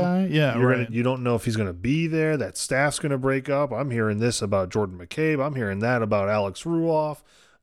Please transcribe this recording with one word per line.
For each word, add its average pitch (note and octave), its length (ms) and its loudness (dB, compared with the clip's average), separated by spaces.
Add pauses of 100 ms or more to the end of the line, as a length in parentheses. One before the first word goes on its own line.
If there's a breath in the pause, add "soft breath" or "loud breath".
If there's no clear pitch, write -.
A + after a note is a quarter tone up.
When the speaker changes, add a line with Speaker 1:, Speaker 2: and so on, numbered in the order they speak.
Speaker 1:
guy? F#3 260 2
Yeah, D3 260 2
Speaker 2:
You're B2 120 4
Speaker 1:
right. B2 160 2
Speaker 2:
gonna, A2+ 120 -6
you A#2+ 60 2
don't B2+ 220 0
know A#2+ 100 2
if A2 100 -2
he's A2+ 120 -2
gonna G2+ 160 -2
be B2+ 340 0
there. D#3 300 0
That F#2+ 200 -4
staff's C#3 440 -2
gonna C#3 180 0
break C3+ 300 0
up. C#3 240 0
I'm C3 180 -2
hearing G#2+ 300 2
this A#2 200 0
about G2 300 0
Jordan G2 260 -2
McCabe. D3 480 -2
I'm C#3 120 -4
hearing G2+ 240 -2
that A#2+ 220 2
about G#2 260 2
Alex G2+ 340 0
Ruoff. E3 600 0 (400 soft breath)